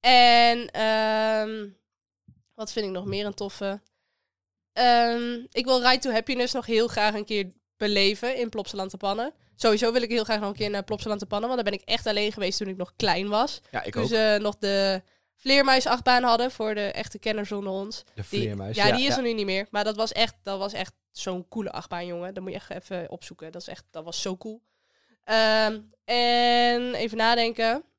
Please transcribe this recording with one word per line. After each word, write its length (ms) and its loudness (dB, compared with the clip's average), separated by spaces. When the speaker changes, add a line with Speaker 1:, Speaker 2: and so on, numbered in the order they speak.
Speaker 1:
En, 680 8
ehm, 960 0
wat 180 -10
vind 140 -4
ik 60 -8
nog 120 -8
meer 220 -4
een 80 -6
toffe? 460 -6
Ehm, 640 2
ik 140 -4
wil 180 2
Ride 160 4
to 120 -2
Happiness 420 -2
nog 140 -4
heel 220 2
graag 260 0
een 100 -6
keer 280 -4
beleven 600 0
in 120 -2
Plopsaland 420 -8
te 60 -14
Pannen. 360 -4
Sowieso 360 4
wil 100 2
ik 80 -4
heel 140 0
graag 160 -2
nog 80 -4
een 80 -6
keer 140 -4
naar 140 -4
Plopsaland 360 -6
te 60 -8
Pannen, 240 -4
want 120 -2
daar 100 0
ben 80 -8
ik 80 -20
echt 180 -2
alleen 260 0
geweest 260 -4
toen 100 -6
ik 80 -8
nog 200 -10
klein 320 0
was. 320 -2
Speaker 2:
Ja, 120 -6
ik 100 -8
Speaker 1:
Toen 100 -2
Speaker 2:
ook. 60 0
Speaker 1:
ze 320 2
nog 180 -2
de 440 0
vleermuisachtbaan 880 4
hadden 280 2
voor 240 -6
de 120 -4
echte 320 -8
kenners 340 -4
onder 200 -6
ons. 320 -8
Speaker 2:
De 0 -
Speaker 1:
Die, 100 -10
Speaker 2:
vleermuis, 520 -4
Speaker 1:
ja, 100 4
Speaker 2:
ja, 100 6
Speaker 1:
die 100 2
is 40 2
Speaker 2:
ja. 60 2
Speaker 1:
er 60 -2
nu 100 0
niet 140 -2
meer. 240 -4
Maar 140 -2
dat 120 -2
was 160 -2
echt, 300 0
dat 160 -8
was 140 -6
echt 200 -8
zo'n 380 -8
coole 240 -8
achtbaan, 340 -8
jongen. 280 -10
Dat 80 -10
moet 100 -10
je 60 -10
echt 120 -16
even 400 -10
opzoeken. 420 -16
Dat 80 -14
is 80 -16
echt, 220 -16
dat 140 -14
was 180 -8
zo 140 -4
cool. 260 -14
Ehm, 560 2
en 880 2
even 220 -4
nadenken. 680 2